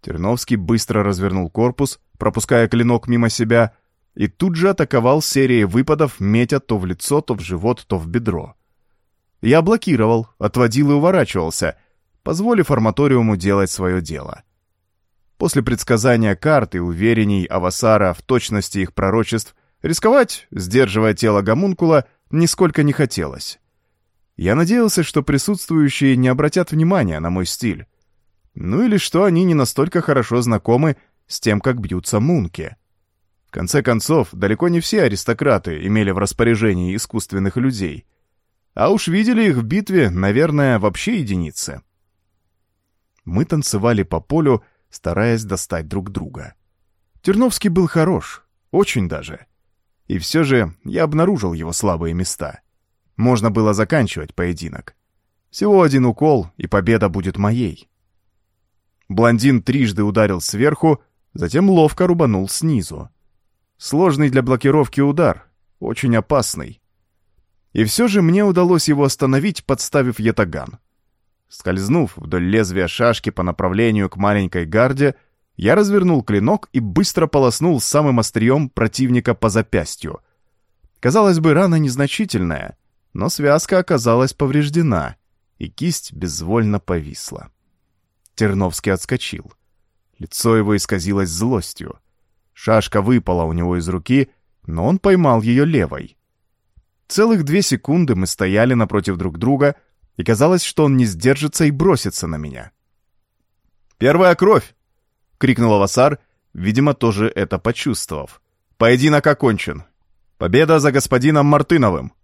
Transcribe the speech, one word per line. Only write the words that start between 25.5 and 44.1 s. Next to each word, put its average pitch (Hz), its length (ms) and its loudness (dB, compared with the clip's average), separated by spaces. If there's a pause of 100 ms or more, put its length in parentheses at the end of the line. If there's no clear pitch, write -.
не 127 100 2
обратят 151 440 0
внимания 156 480 0
на 82 100 -6
мой 90 160 -2
стиль. 101 420 -6 (680)
Ну 123 300 -2
или 214 140 2
что - 260 0
они 180 200 2
не 180 100 2
настолько 147 480 0
хорошо 123 400 0
знакомы 120 560 0 (300)
с - 120 -12
тем, 101 220 0
как 123 180 -2
бьются 95 400 -4
мунки. 107 560 -2 (720)
В - 40 -20
конце 90 300 -2
концов, 120 520 0
далеко 104 360 0
не 170 120 0
все 208 220 0
аристократы 104 840 -2
имели 104 260 0
в 90 60 -2
распоряжении 101 800 0
искусственных 98 600 -6
людей. 107 480 -4 (680)
А 143 160 2
уж 208 160 0
видели 214 420 2
их 139 60 0
в 120 80 -2
битве, 175 460 0
наверное, 123 680 0
вообще 107 420 -2
единицы. 87 600 -6 (1500)
Мы 92 160 0
танцевали 117 560 0
по 85 180 -4